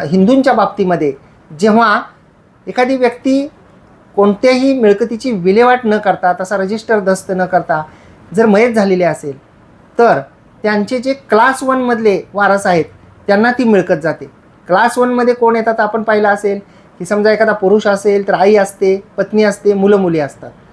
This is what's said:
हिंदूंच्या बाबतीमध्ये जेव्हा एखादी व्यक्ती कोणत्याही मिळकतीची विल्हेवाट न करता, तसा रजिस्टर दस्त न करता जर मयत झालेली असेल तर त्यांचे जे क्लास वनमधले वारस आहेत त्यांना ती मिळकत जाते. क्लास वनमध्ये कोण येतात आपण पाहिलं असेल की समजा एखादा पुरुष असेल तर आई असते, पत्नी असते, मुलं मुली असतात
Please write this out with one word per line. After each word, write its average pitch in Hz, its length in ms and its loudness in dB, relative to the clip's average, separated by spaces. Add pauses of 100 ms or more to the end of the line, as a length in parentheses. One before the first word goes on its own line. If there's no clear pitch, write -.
हिंदूंच्या 247 460 2
बाबतीमध्ये 180 600 0 (480)
जेव्हा 214 400 2 (680)
एखादी 247 300 -2
व्यक्ती 262 520 -2 (680)
कोणत्याही 254 640 2
मिळकतीची 233 520 0
विल्हेवाट 220 520 2
न 214 140 0
करता, 185 420 -2
तसा 190 160 -6
रजिस्टर 214 440 -2
दस्त 190 360 -4
न 185 80 -2
करता 170 380 -2 (520)
जर 226 120 2
मयत 220 260 2
झालेली 196 300 0
असेल 156 400 -4 (560)
तर 220 220 4 (420)
त्यांचे 214 360 -2
जे 262 140 -4
क्लास 254 500 0
वनमधले 240 580 0 (140)
वारस 196 320 0
आहेत 175 180 0 (420)
त्यांना 214 260 2
ती 254 120 -2
मिळकत 190 380 0
जाते. 151 220 -6 (420)
क्लास 220 320 0
वनमध्ये 247 360 0
कोण 233 220 0
येतात 226 240 -2
आपण 214 220 -2
पाहिलं 214 260 0
असेल 202 300 -2 (400)
की 180 60 -12
समजा 208 280 0
एखादा 214 200 0
पुरुष 208 340 0
असेल 202 420 0
तर 196 60 2
आई 196 200 4
असते, 196 480 0 (140)
पत्नी 208 260 0
असते, 202 320 0
मुलं 202 220 2
मुली 170 240 0
असतात 131 300 -10 (220)